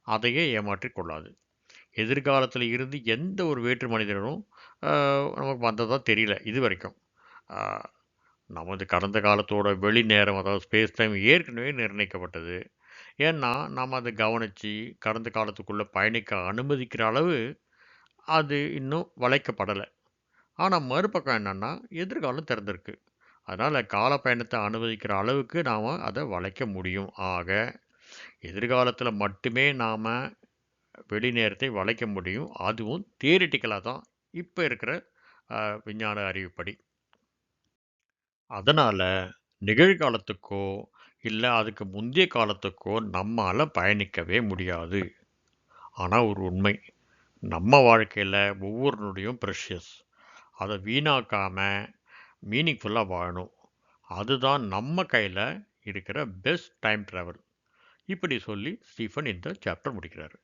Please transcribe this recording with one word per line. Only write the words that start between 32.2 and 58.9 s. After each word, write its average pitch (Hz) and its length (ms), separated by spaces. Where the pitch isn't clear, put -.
அதுவும் 113 600
தியரிட்டிக்கலா 139 580
தான் 123 220
இப்ப 175 320
இருக்கிற, 135 420
ஆ, 107 320
விஞ்ஞான 107 380
அறிவுப்படி. 92 580
அதனால 98 840
நிகழ்காலத்துக்கோ 110 1160
இல்ல 113 320
அதுக்கு 110 320
முந்தைய 117 480
காலத்துக்கோ 104 640
நம்மால 104 680
பயணிக்கவே 101 680
முடியாது. 90 680
ஆனா, 101 340
ஒரு 101 160
உண்மை, 95 380
நம்ம 98 400
வாழ்க்கையில 101 800
ஒவ்வொரு 113 380
நொடியும் 104 480
ப்ரெஷியஸ். - 600
அதை 101 260
வீணாக்காம 101 1120
மீனிங்ஃபுல்லா 117 560
வாழணும். 90 440
அதுதான் 127 680
நம்ம 127 360
கையில 113 640
இருக்கிற 104 420
பெஸ்ட் 117 540
டைம் 107 320
டிராவல். 87 280
இப்படி 180 340
சொல்லி 113 420
ஸ்டீஃபன் 123 440